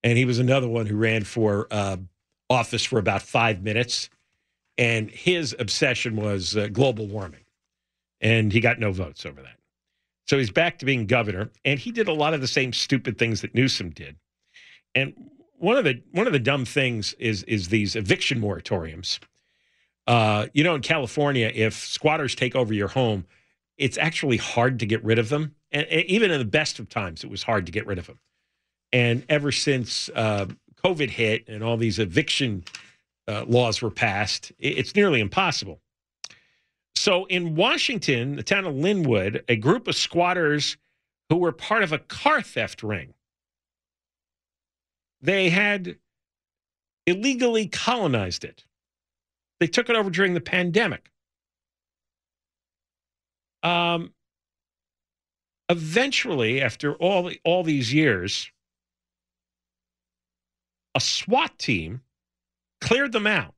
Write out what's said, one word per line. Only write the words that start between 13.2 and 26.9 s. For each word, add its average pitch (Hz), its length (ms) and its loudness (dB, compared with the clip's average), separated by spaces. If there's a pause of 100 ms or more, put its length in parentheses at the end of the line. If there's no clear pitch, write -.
that - 140 -8
Newsom 120 340 0
did. 73 260 -16 (800)
And 135 180 -4 (440)
one 208 180 0
of 269 80 2
the, 131 180 -2 (100)
one 208 160 0
of 226 40 0
the 143 80 2
dumb 131 240 0
things 120 560 -2
is, 107 240 -2
is 101 240 -2
these 104 300 0
eviction 113 420 0
moratoriums. 90 800 -6 (880)
Uh, 110 460 4
you 143 100 4
know, 170 120 4
in 135 60 -4
California, 139 720 0
if 110 200 2
squatters - 600 -2
take 127 220 -2
over 113 180 2
your 101 140 0
home, 110 380 0 (520)
it's 135 200 -2
actually 151 400 0
hard 123 420 0
to 120 60 -2
get 107 180 -2
rid 113 160 4
of 110 100 0
them. 147 260 -2 (160)
And, 147 160 -2
and 165 180 2
even 214 260 4
in 147 80 2
the 123 60 0
best 151 340 0
of 107 80 -12
times, 90 360 -6